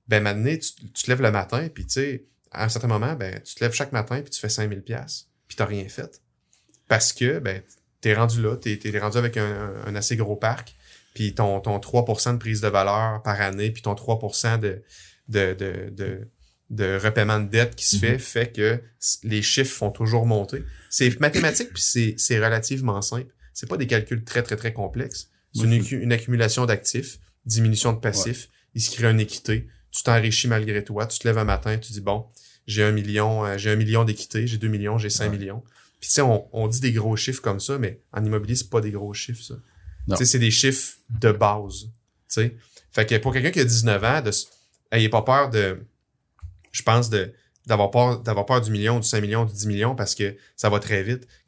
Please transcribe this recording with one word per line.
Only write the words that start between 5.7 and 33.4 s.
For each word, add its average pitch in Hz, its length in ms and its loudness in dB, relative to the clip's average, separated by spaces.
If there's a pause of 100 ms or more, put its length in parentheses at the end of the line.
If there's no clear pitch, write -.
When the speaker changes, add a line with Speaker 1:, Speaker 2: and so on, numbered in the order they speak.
Speaker 1:
fait. - 320 -14 (680)
Parce - 240 2
que, 139 260 0
ben, 101 240 -6 (380)
t'es 107 140 2
rendu 113 280 2
là, 110 140 0
t'es, 104 200 -6
t'es 104 220 -6
rendu 104 200 -2
avec 117 180 -2
un, 107 100 0
un, 104 400 -8
un 104 80 -6
assez 107 220 -2
gros 104 200 -2
parc, - 380 -4 (400)
puis 104 200 -4
ton, 101 260 0
ton 101 200 -2
trois 120 240 0
pour 110 160 -2
cent 123 140 0
de 120 40 -2
prise 113 220 -4
de 107 80 0
valeur 107 540 2
par 104 180 -2
année, 101 300 0
puis 113 120 -10
ton 101 120 -2
trois 110 240 -2
pour 107 160 -6
cent 117 240 0
de, 101 240 -4 (460)
de, 98 300 2
de, 95 320 -6
de, 98 380 -8 (420)
de 98 320 0
repaiement 107 380 2
de 101 80 -4
dette 113 280 2
qui - 80 -4
se 101 120 4
Speaker 2:
Mhm. 101 40 2
Speaker 1:
fait, 120 180 2
fait 117 340 -2
que 110 280 2 (200)
s-, - 220 0
les 107 200 0
chiffres 131 320 2
font 104 160 -2
toujours 113 360 2
monter. 107 380 0 (240)
C'est 123 320 2
mathématique, 156 520 2
puis - 100 -4
c'est, 113 340 2
c'est - 280 2
relativement 113 580 0
simple. 123 240 -4 (260)
C'est - 160 -10
pas 185 80 -4
des 139 100 -2
calculs 113 380 0
très, - 180 -2
très, 110 140 -4
très 113 160 -6
complexes. 110 580 -8 (220)
C'est 113 120 -2
Speaker 2:
Moi, 117 100 6
Speaker 1:
une 117 60 4
Speaker 2:
je - 60 -2
Speaker 1:
accu-, 123 160 -4
une 120 100 2
accumulation 117 540 2
d'actifs, - 520 -2 (260)
diminution 110 480 2
de 113 60 -2
passifs, 113 460 -2
Speaker 2:
Ouais. - 60 -16 (240)
Speaker 1:
il 117 80 -6
se - 120 0
crée 117 160 2
une 110 100 6
équité, 110 480 -2 (220)
tu - 140 -4
t'enrichis 113 420 4
malgré 107 380 0
toi, 107 220 -4
tu - 120 -4
te - 80 -4
lèves 113 120 4
un 110 60 0
matin, 107 340 0
tu 113 140 -8
dis, « 101 80 -8
Bon, 101 260 -2 (420)
j'ai 107 160 2
un 107 80 4
million, 107 520 0